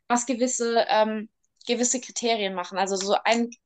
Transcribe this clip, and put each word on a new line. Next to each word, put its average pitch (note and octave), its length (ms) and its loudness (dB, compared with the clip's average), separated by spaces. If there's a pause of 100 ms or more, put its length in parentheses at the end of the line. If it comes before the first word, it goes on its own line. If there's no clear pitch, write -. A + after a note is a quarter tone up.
was A#3+ 180 0
gewisse, A#3 640 0
ähm, G#3+ 400 2 (380)
gewisse A#3+ 340 0
Kriterien G#3 540 -2
machen. F3+ 240 -6
Also G3 180 0
so G3 280 0
ein A#3 260 2 (140)